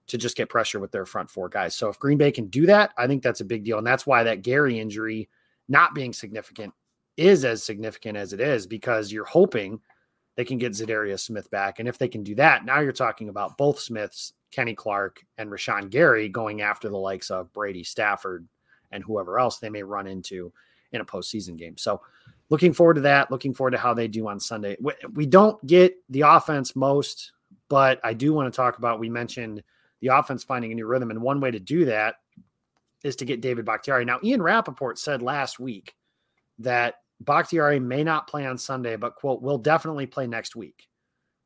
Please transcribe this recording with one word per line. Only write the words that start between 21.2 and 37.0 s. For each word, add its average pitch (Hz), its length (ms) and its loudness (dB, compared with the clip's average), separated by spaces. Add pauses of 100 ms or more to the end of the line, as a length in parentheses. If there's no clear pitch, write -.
game. 82 200 -16
So 104 240 -4 (480)
looking 156 240 4
forward 170 220 8
to 147 60 0
that, 139 300 4
looking 131 220 -4
forward 131 180 -2
to 123 60 0
how 120 160 0
they 117 140 0
do 110 200 -4
on 101 120 -8
Sunday. 104 400 -6
We, 143 140 -4 (200)
we 151 120 0
don't 196 400 8
get 180 300 8 (140)
the 131 120 0
offense 151 540 6
most, 139 560 0 (380)
but 135 340 6
I 113 100 -2
do 135 200 2
wanna 139 180 0
talk 123 260 0
about, 117 220 -2
we 113 100 -6
mentioned 117 540 -8 (380)
the 123 80 0
offense 131 340 2
finding 120 300 -6
a - 20 -6
new 113 100 -6
rhythm. 120 260 -2
And 110 100 -6
one 135 180 0
way 135 100 0
to 113 100 -4
do 147 260 0
that 110 300 0 (880)
is 139 120 -6
to 135 100 -10
get 123 140 -4
David 120 240 -4
Bakhtiari. 120 400 -2
Now, 123 180 -2
Ian 233 200 0
Rappaport 160 560 0
said 139 240 -4
last 131 380 -4
week 120 360 -12 (640)
that 120 360 0 (260)